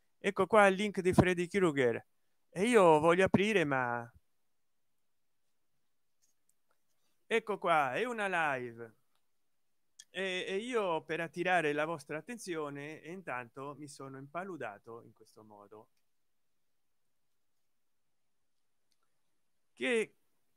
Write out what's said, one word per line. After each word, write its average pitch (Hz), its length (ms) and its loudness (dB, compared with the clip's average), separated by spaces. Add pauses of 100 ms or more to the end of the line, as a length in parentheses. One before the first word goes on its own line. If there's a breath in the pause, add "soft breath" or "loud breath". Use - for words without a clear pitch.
(180)
Ecco 196 280 0
qua 208 200 8
il 190 80 4
link 202 260 -2
di 175 120 2
Freddy 175 340 -2
Krueger. 139 580 2 (440)
E 180 160 -4
io 190 340 8
voglio 170 260 4
aprire, 196 400 2
ma 120 460 -2 (3250)
ecco 220 320 -2
qua, 151 360 2
è 190 100 -2
una 190 500 -2
live. 117 420 -10 (1120)
E, 185 360 -4
e 185 100 -4
io 202 460 -2
per 165 180 -6
attirare 170 520 0
la 147 140 0
vostra 156 320 -8
attenzione, 156 840 -10
e 160 120 -16
intanto 139 680 -10
mi 147 100 -14
sono 135 300 -16
impaludato 135 840 -12
in 117 100 -20
questo 110 300 -20
modo. 107 460 -20 (3750)
Che 240 420 -2 (420)